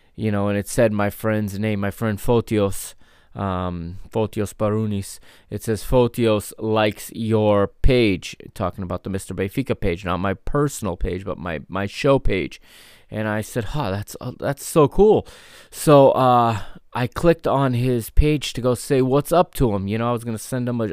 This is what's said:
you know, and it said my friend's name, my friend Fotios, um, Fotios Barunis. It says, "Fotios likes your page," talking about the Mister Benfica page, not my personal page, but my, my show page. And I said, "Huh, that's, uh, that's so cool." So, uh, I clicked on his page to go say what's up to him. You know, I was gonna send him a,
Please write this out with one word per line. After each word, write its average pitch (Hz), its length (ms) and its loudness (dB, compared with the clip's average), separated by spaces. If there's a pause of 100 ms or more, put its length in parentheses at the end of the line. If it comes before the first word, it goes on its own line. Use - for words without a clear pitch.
(160)
you 110 160 -2
know, 101 160 0
and 101 100 0
it 101 100 -4
said 113 260 2
my 104 160 0
friend's 107 500 -4
name, 107 220 -2
my 98 100 -4
friend 107 260 -4
Fotios, 107 760 0 (420)
um, 90 640 -6 (120)
Fotios 107 440 -4
Barunis. 104 640 -4 (300)
It 104 120 -8
says, 110 220 -4
"Fotios 117 720 2
likes 107 560 -2
your 107 540 2
page," 113 680 2 (180)
talking 95 300 -6
about 90 200 -6
the 98 60 -8
Mister 98 260 -6
Benfica 101 420 -4
page, 95 280 -2
not 87 120 -2
my 95 160 -2
personal 123 640 -2
page, 92 300 -6
but 92 120 -6
my, 82 300 -6
my 98 180 -6
show 139 320 2
page. 92 440 -2 (500)
And 107 160 -4
I 107 140 -2
said, 110 240 -6
"Huh, 131 260 -4
that's, 101 300 -8
uh, 123 180 -10
that's - 260 -6
so 151 220 4
cool." 190 400 4 (420)
So, 139 420 6
uh, 120 500 4 (320)
I 123 140 -2
clicked - 380 0
on 131 280 2
his 120 360 0
page 151 440 2
to 123 80 -6
go 123 120 2
say 131 280 0
what's 131 320 0
up 170 220 2
to 113 200 2
him. 98 140 -4
You 107 80 -2
know, 117 100 -2
I 120 60 0
was 120 100 -4
gonna 113 140 -6
send 123 320 -6
him 120 100 -4
a, 107 140 -2